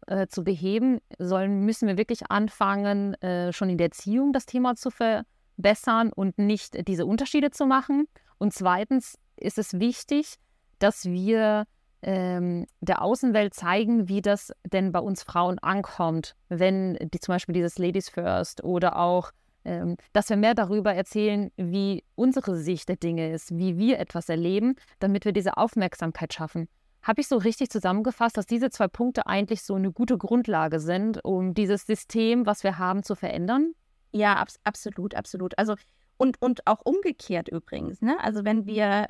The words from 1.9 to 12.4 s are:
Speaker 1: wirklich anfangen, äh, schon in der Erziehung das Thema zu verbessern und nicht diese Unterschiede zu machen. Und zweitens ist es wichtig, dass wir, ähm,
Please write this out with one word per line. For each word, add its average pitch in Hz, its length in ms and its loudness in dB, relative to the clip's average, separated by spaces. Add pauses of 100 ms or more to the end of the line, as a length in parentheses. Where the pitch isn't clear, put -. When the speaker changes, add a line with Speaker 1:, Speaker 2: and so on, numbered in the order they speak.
Speaker 1:
wirklich 220 340 -2
anfangen, 202 920 0
äh, 175 300 -2
schon 190 160 -2
in 180 100 0
der 170 80 4
Erziehung 254 460 0
das 262 140 0
Thema 247 280 0
zu 247 160 -6
verbessern 226 1200 0
und 190 260 -2
nicht 202 500 0
diese 170 180 0
Unterschiede 269 440 2
zu - 160 0
machen. 277 400 2 (320)
Und 202 140 0
zweitens 190 640 0 (180)
ist - 220 -4
es 196 200 -2
wichtig, 247 580 0 (420)
dass - 260 2
wir, 214 640 2 (360)
ähm, 180 640 -2 (140)